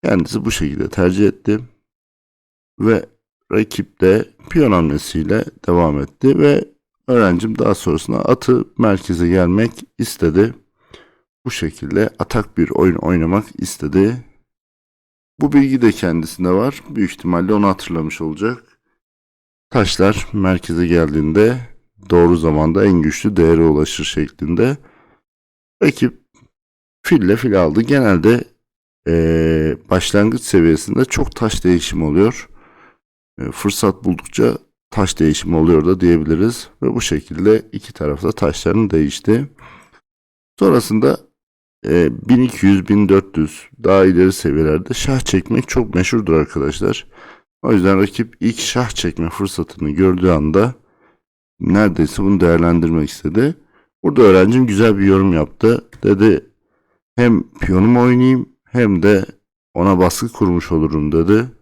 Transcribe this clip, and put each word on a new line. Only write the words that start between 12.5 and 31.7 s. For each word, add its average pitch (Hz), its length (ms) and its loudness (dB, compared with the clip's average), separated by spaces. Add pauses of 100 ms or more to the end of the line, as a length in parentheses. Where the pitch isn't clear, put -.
bir - 120 0
oyun 90 260 2
oynamak 87 500 -2 (120)
istedi. 95 680 -2 (1120)
Bu 143 140 -2
bilgi 135 280 2
de 113 100 4
kendisinde 85 580 -4
var. 113 400 -2
Büyük 107 220 -4
ihtimalle 90 420 -2
onu 101 140 2
hatırlamış 82 540 -6
olacak. 90 580 -8 (920)
Taşlar 98 640 -2
merkeze 90 540 -2
geldiğinde 82 680 0 (520)
doğru 87 280 4
zamanda 80 480 0
en 90 160 4
güçlü 78 340 -4
değere 82 260 4
ulaşır 76 420 0
şeklinde. 85 720 -4 (1040)
Rakip 135 380 -2 (840)
fille 104 320 2
fil 113 260 0
aldı. 82 200 0
Genelde, 117 640 2 (640)
eee, 80 680 0 (120)
başlangıç 101 520 0
seviyesinde 82 640 2
çok - 300 -6
taş - 280 -4
değişimi 85 400 -2